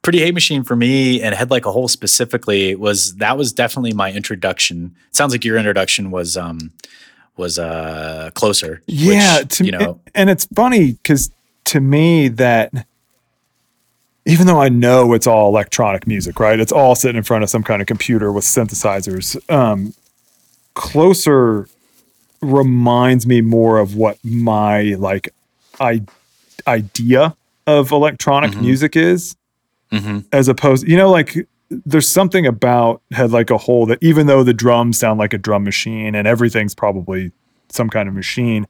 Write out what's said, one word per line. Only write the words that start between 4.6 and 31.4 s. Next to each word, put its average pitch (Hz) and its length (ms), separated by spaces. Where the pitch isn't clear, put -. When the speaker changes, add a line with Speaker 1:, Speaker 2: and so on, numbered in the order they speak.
Speaker 1:
It - 60
sounds 143 180
like 113 120
your 113 120
introduction 101 540
was, 87 260
um, 82 340
was, 87 220
uh, 80 760
Closer, 85 540
Speaker 2:
Yeah, 175 540
Speaker 1:
which, - 160
Speaker 2:
to 185 80
Speaker 1:
you - 60
know. - 80
Speaker 2:
and, 202 200
and 196 160
it's - 140
funny 208 480
'cause - 260
to 151 160
me 147 480
that 117 440
even 165 220
though 165 140
I 139 80
know 123 440
it's 113 140
all 107 220
electronic 101 580
music, 92 320
right? 110 200
It's 110 120
all 131 240
sitting 120 220
in 107 60
front 110 200
of 104 60
some 110 140
kind 101 180
of 98 60
computer 107 440
with 101 120
synthesizers. 98 960
Um, 107 400
Closer 143 960
reminds 123 840
me 120 140
more 113 380
of 101 160
what 107 280
my, 107 760
like, 98 320
I-, 117 240
idea 123 680
of 143 240
electronic 143 600
Speaker 1:
Mm-hmm. 104 100
Speaker 2:
music 131 340
is, 175 400
Speaker 1:
Mm-hmm. 104 280
Speaker 2:
as 135 160
opposed, 131 400
you 165 100
know, 190 120
like, 165 380